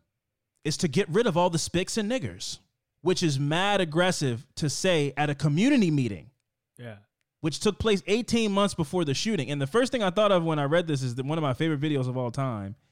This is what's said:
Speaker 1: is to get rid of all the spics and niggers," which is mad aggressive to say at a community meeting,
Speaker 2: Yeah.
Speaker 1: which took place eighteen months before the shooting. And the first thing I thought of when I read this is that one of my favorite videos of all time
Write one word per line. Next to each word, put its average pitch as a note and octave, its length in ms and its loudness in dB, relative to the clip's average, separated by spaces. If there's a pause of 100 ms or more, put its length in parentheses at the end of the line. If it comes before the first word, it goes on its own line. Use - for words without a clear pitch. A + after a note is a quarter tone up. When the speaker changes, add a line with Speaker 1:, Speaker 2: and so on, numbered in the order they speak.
(640)
Speaker 1:
is D3+ 140 -2
to F3+ 100 0
get F3+ 220 2
rid A3 180 2
of E3+ 100 2
all F3+ 120 4
the E3 100 0
spics - 380 -2
and G#3 140 -2
niggers," C3+ 480 -6 (420)
which F3+ 220 0
is C#3+ 160 2
mad F#3 420 0
aggressive D#3+ 640 0 (100)
to D3+ 140 -2
say D3 460 2
at D3 140 0
a C#3+ 60 -2
community F3+ 560 4
meeting, A#2 400 -2 (460)
Speaker 2:
Yeah. A#2 200 -16 (440)
Speaker 1:
which D3+ 180 -4
took G#3 200 0
place G3+ 280 0
eighteen A3 440 0
months G3 220 2
before F3 320 -2
the C#3 80 0
shooting. G3 380 -2
And C#3+ 100 -4
the C3+ 60 0
first B3 240 0
thing A#3+ 120 -2
I F#3 60 2
thought G#3 220 2
of F3 120 4
when D#3+ 160 0
I C#3+ 60 0
read E3 220 2
this C#3 160 -2
is B2 120 -4
that C3 100 -6
one D3+ 120 -2
of D#3+ 60 -2
my C#3 100 0
favorite D#3+ 260 -2
videos C#3+ 280 0
of B2+ 100 -4
all B2 140 -4
time A2 440 -6 (160)